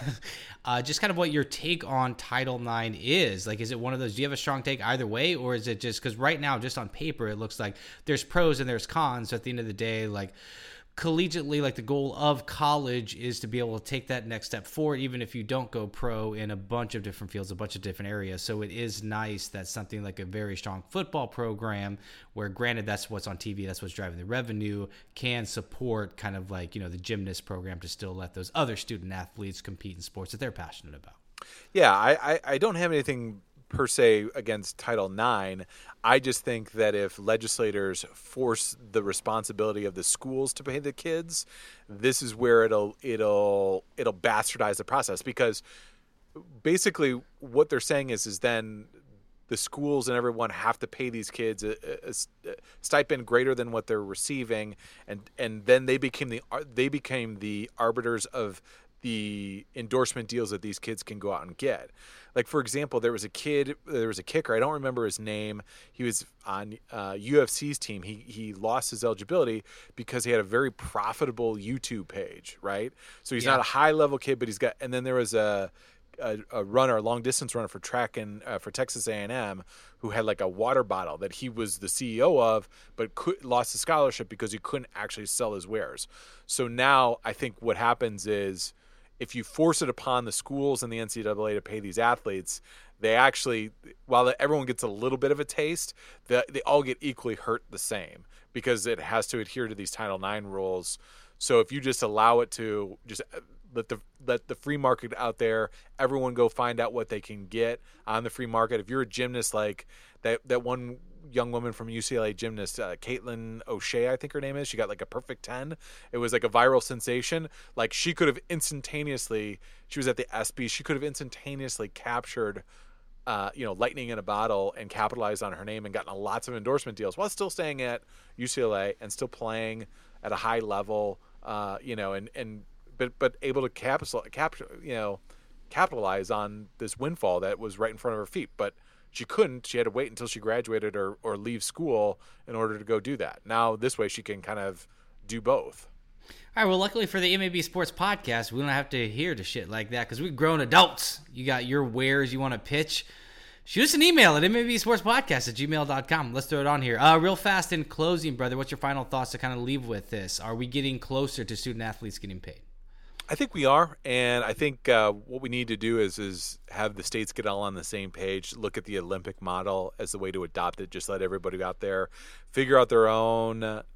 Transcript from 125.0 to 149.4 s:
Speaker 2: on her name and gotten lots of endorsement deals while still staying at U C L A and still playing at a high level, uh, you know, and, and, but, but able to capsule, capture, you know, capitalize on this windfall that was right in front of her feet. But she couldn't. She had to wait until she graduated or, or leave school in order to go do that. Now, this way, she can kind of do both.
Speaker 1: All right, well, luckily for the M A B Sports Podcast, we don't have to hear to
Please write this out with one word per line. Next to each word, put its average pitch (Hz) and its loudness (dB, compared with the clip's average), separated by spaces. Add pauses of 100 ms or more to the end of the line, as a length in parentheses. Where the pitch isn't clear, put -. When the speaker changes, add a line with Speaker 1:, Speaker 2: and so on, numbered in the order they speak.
Speaker 2:
on 98 -6
her 87 -12
name 107 -8
and 101 -6
gotten 98 -6
lots 104 -4
of 123 -8
endorsement 117 -2
deals 101 -4
while 202 0
still 196 -4
staying 147 -4
at 120 -2 (340)
U 123 -6
C 131 -2
L 110 4
A 98 0
and 107 -12
still - -4
playing 110 -6 (360)
at 107 -6
a 104 0
high 113 0
level, 104 -2 (240)
uh, 104 -6
you 123 -8
know, 98 -2
and, 98 -8
and, 110 -10 (320)
but, 123 -4
but 127 2
able 135 0
to 127 -2
capsule, 123 -2
capture, 139 -4
you 147 -8
know, 104 -4 (500)
capitalize 101 0
on 104 -4 (100)
this 110 -8
windfall 110 0
that 95 0
was 101 -8
right 110 2
in 110 -10
front 117 -2
of 107 -4
her 104 -6
feet. 151 -6
But - -2 (360)
she - -10
couldn't. 131 0
She 120 -2
had 117 4
to 113 0
wait 123 -2
until 117 -8
she 113 -6
graduated 110 -2
or, 101 -2
or 107 -2
leave 110 -6
school 110 0 (260)
in 117 -10
order 110 -2
to 104 -14
go 107 2
do 127 -4
that. 87 -6
Now, 113 4
this 120 -2
way, 107 0
she 113 -8
can 101 -8
kind 104 -6
of 98 -6 (380)
do 113 -6
both. 110 0 (680)
Speaker 1:
All 220 4
right, - 6
well, 185 6
luckily 202 0
for 190 -2
the 180 4
M 196 2
A 190 0
B 175 0
Sports 175 -2
Podcast, 175 -2
we 123 -2
don't 143 0
have 139 0
to 120 0
hear 147 -2
to 95 -6